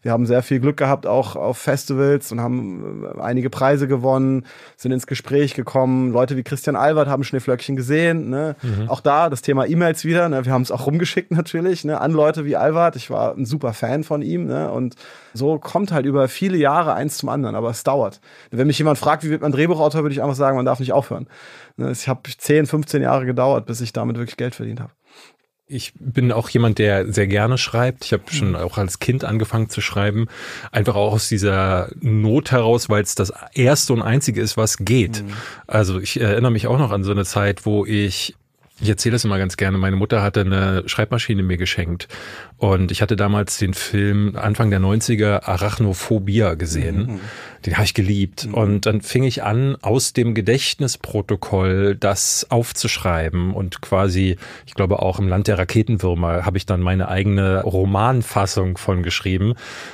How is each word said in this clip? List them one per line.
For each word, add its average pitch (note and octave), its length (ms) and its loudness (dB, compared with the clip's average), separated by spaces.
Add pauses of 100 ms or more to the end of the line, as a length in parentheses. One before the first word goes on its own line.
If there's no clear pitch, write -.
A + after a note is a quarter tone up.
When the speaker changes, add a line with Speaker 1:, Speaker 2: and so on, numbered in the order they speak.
Speaker 1:
Wir A#2 100 0
haben A#2 140 2
sehr B2 160 4
viel C3 180 0
Glück C#3+ 160 2
gehabt, C3+ 300 0
auch A2 280 0
auf G#2+ 240 -2
Festivals C#3 720 0
und A#2+ 100 -4
haben, F#2 640 -6
äh, - 160 -12
einige B2 300 -2
Preise C#3 380 2
gewonnen, C3 580 2 (300)
sind B2+ 160 -4
ins B2+ 160 -4
Gespräch C#3 460 0
gekommen. B2+ 580 0
Leute B2+ 240 2
wie B2+ 80 -4
Christian - 320 -4
Albert C#3+ 320 2
haben C#3 160 0
Schneeflöckchen B2+ 500 -2
gesehen, D3+ 560 0
ne. C#3+ 320 -4
Speaker 2:
Mhm. A2 260 -2
Speaker 1:
Auch B2+ 120 -2
da D3+ 280 4
das C#3 140 -6
Thema C3+ 240 2
E-Mails E3 380 2
wieder, E3+ 240 2
ne. C3 160 -2
Wir B2+ 80 0
haben's B2+ 180 2
auch A#2+ 160 -6
rumgeschickt E3+ 460 -2
natürlich, E3+ 520 -2
ne, D3 160 -2
an D#3 120 0
Leute D#3 320 2
wie D3 100 -2
Albert. D#3+ 400 2
Ich B2 160 -12
war A2+ 240 -2
ein C3+ 100 -4
super A#2+ 280 -4
Fan C3 320 -4
von D3 180 -4
ihm, E3+ 240 -4
ne, C#3+ 240 -4
und B2 240 -4 (420)
so C#3+ 220 0
kommt - 320 -2
halt C#3 160 0
über C#3 220 2
viele F#3 280 -2
Jahre D3+ 380 2
eins C#3 220 -4
zum C3 120 -6
anderen, A#2 280 -2
aber A2+ 140 -2
es A2+ 120 -8
dauert. C3 380 0 (320)
Wenn C3 160 2
mich C#3+ 100 2
jemand D3+ 200 2
fragt, D3+ 260 0
„Wie D3+ 60 -2
wird D3+ 120 -2
man D3+ 80 0
Drehbuchautor?“, D#3 520 2
würde D3 100 0
ich C3+ 100 -4
einfach C#3 140 -2
sagen, C3+ 200 2
„Man B2+ 80 0
darf B2+ 140 2
nicht B2+ 140 -4
aufhören.“ B2 340 0 (500)
Ne, B2+ 140 -4
ich B2 180 -8
hab C3 200 -4 (100)
zehn, D3+ 280 2
fünfzehn D3+ 360 0
Jahre C3 240 2
gedauert, B2+ 400 0
bis A#2 140 -6
ich A#2 120 -8
damit A#2 240 -4
wirklich A#2 200 -8
Geld B2 180 -6
verdient A2+ 260 -10
hab. A2+ 120 -14 (760)
Speaker 2:
Ich - 320 -10
bin B2 320 0
auch A2+ 200 -2
jemand, A#2 280 4
der G2+ 320 2
sehr G2+ 160 2
gerne G#2+ 320 2
schreibt. B2+ 460 -2
Ich - 80 -4
hab - 180 -2
schon A#2+ 200 0
Speaker 1:
Mhm. F2 60 0
Speaker 2:
auch E2+ 220 -4
als G2 220 -2
Kind B2+ 240 0
angefangen A2 460 -2
zu - 100 -6
schreiben. G#2 480 0 (420)
Einfach A2 240 2
auch G#2 200 2
aus G#2+ 140 0
dieser F#2+ 640 2 (100)
Not A2 520 2
heraus, A#2 380 4
weil's G#2 240 0
das G2 180 0 (220)
erste C3+ 400 4
und A2+ 80 2
einzige A2 380 0
ist, G#2 160 -2
was A2 200 2
geht. G#2+ 480 0
Speaker 1:
Mhm. G2+ 80 -10 (340)
Speaker 2:
Also F#2+ 320 2
ich G2+ 220 -4
erinnere A2+ 320 2
mich A2 160 0
auch B2 100 2
noch B2 140 2
an G2+ 100 0
so G2 100 0
eine G2+ 120 2
Zeit, G2+ 400 0
wo G#2 220 0
ich, G2+ 500 -2 (440)
ich G2 100 0
erzähle A2 240 0
das A#2 100 0
immer G2 140 0
ganz F#2+ 180 -2
gerne, F#2+ 220 0
meine F#2+ 180 2
Mutter G#2 240 2
hatte G2+ 220 2
eine F#2+ 440 2
Schreibmaschine G#2+ 560 -2
mir F2+ 140 0
geschenkt. F2 520 -4 (480)
Und F#2+ 360 2
ich - 100 0
hatte G#2 140 2
damals G2+ 420 0
den F#2 160 0
Film G2+ 600 0
Anfang G#2+ 340 0
der G2 80 2
neunziger G#2 720 2
Arachnophobia G2+ 1080 0
gesehen. F#2 520 -2
Speaker 1:
Mhm. G#2 140 -6 (460)
Speaker 2:
Den F2 100 0
hab G#2 80 2
ich - 100 -2
geliebt. G2 520 0
Speaker 1:
Mhm. G#2 80 -6
Speaker 2:
Und G#2 320 2
dann G#2+ 140 2
fing - 240 0
ich B2+ 180 -2
an, B2 400 0
aus A#2 300 0
dem A#2 220 2
Gedächtnisprotokoll G2+ 1600 0
das - 540 0
aufzuschreiben. F2+ 1040 0
Und F#2+ 300 -6
quasi, F#2+ 540 2 (300)
ich - 80 -20
glaube, G2 260 2
auch F#2 180 0
im G2 100 0
Land F#2 200 0
der G2+ 100 2
Raketenwürmer F2 880 0
hab F2+ 100 0
ich - 80 -4
dann F2+ 160 0
meine F2+ 280 0
eigene F#2+ 540 2
Romanfassung G2 1160 0
von F2+ 240 0
geschrieben. F#2 520 0 (400)